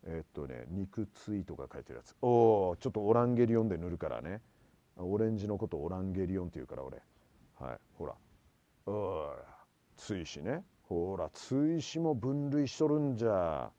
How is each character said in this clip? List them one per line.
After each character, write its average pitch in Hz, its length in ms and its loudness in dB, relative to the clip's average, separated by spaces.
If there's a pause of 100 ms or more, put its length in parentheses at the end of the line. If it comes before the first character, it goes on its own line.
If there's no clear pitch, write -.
え 82 220 -8
っ - 80 -20
と 71 140 -8
ね、 60 220 -12
肉 98 440 -6
追 101 320 -6
と 73 100 -10
か 69 160 -10
書 - 80 -12
い 64 40 -14
て - 100 -14
る 60 40 -12
や 62 60 -16
つ。 - 180 -20
お 113 520 8
ー、 87 40 -6
ち - 100 -6
ょ - 20 0
っ - 20 -6
と 104 140 -2
オ 107 80 6
ラ 120 100 8
ン 123 120 4
ゲ 120 100 8
リ 113 100 4
オ 113 80 4
ン 110 60 2
で 87 80 0
塗 85 140 -4
る 87 80 -4
か 76 100 -4
ら 58 120 -6
ね。 92 200 -6 (560)
オ 90 200 -2
レ 110 120 4
ン 110 80 0
ジ 101 100 -4
の 104 100 -2
こ 92 100 -4
と 82 100 -6
オ 73 120 -4
ラ 92 120 -4
ン 95 100 -4
ゲ 92 140 0
リ 92 140 -2
オ 90 40 -4
ン 87 40 -6
っ - 20 -6
て - 60 -14
言 65 80 -8
う 64 40 -12
か - 80 -10
ら、 67 80 -8
俺。 65 140 -10 (640)
は 64 160 -8
い、 - 20 -20 (200)
ほ 78 100 -8
ら。 60 80 -10 (720)
お 101 40 -4
ー、 92 420 -4 (640)
追 92 300 -6
試 71 160 -12
ね。 131 240 -6 (160)
ほ 92 360 -2
ら、 80 120 -4
追 151 520 0
試 - 180 -6
も 160 160 2
分 139 340 -2
類 143 180 2
し - 100 -8
と 156 100 4
る 147 120 4
ん 139 160 2
じ 113 120 0
ゃ。 80 520 2